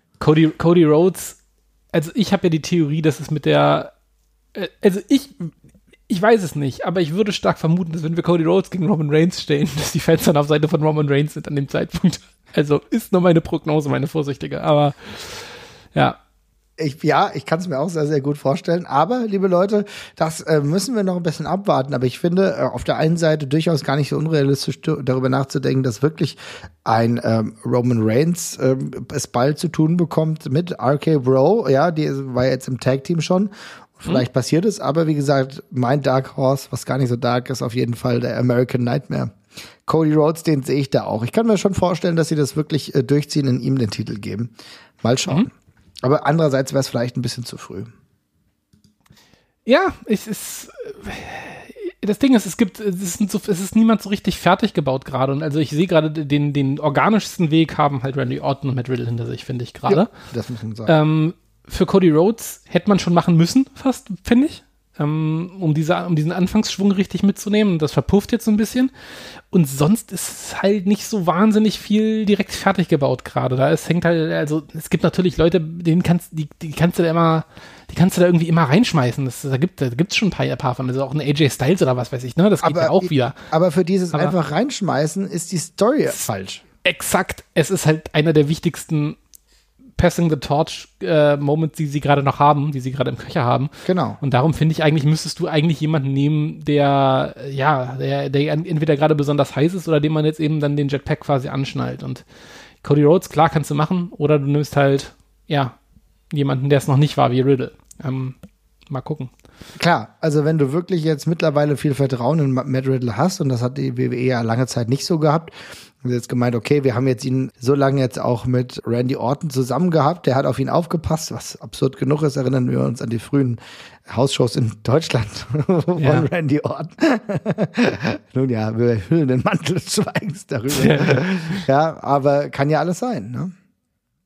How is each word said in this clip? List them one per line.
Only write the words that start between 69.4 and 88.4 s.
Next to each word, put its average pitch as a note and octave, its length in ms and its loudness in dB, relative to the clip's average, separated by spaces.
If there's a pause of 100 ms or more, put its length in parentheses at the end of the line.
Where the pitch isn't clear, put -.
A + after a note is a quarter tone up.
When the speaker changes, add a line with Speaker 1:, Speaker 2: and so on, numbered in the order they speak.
Speaker 1:
Und E3+ 180 4
sonst D3 440 0
ist - 500 -10
halt G3 260 0
nicht G#3 180 0
so G3 200 -4
wahnsinnig G#3 540 2
viel A3 460 0
direkt G3 260 0
fertig F#3+ 380 -2
gebaut C3+ 340 0
gerade. B2+ 320 -2
Da C3 140 2
ist, E3 180 0
hängt E3+ 160 0
halt, E3 300 0
also D#3 300 -2 (100)
es - 160 -14
gibt F3 140 2
natürlich F3+ 340 0
Leute, E3+ 240 4
denen E3+ 420 0
kannst, F3 300 0
die, D#3 160 -6 (120)
die D#3+ 120 -10
kannst E3+ 260 0
du F3 40 2
da E3+ 80 2
immer, E3 340 2 (460)
die - 40 -18
kannst F3+ 220 4
du F3+ 40 2
da F3 60 8
irgendwie E3+ 220 2
immer E3 140 4
reinschmeißen. C#3 600 2
Das, - 180 -8
da C3+ 140 -2
gibt, D#3 220 -4
da C3+ 100 -2
gibt's B2 280 -2
schon G3+ 100 0
ein - 40 0
paar, C3+ 140 -4
ein C3+ 120 -4
paar B2+ 180 -4
von, C3 140 -6
also C3 140 -4
auch C3 100 -6
ein D3+ 80 -2
A - 20 -8
J C#3+ 280 2
Styles D#3+ 300 0
oder C3 140 2
was B2 160 -6
weiß B2 140 -8
ich, A#2+ 100 -10
ne? F#3+ 140 4
Das F3 120 2
geht D#3+ 100 2
Speaker 2:
Aber E3 120 0
Speaker 1:
ja D#3+ 60 2
auch F#3 140 4
Speaker 2:
i-, F3 60 -6
Speaker 1:
wieder. C3+ 260 0 (160)
Speaker 2:
aber E3 200 4
für F3 140 2
dieses F3+ 280 0
Speaker 1:
Aber D3+ 100 0
Speaker 2:
einfach D#3 280 0
reinschmeißen D#3+ 760 -2
ist F#3 260 -8
die E3 60 -4
Story A3+ 440 0
Speaker 1:
s-, - 220 -4
Speaker 2:
falsch. G2 380 -8 (200)
Speaker 1:
Exakt. - 720 0
Es E3 180 2
ist F3+ 140 -2
halt D#3 280 2
einer D3+ 200 2
der D3 160 6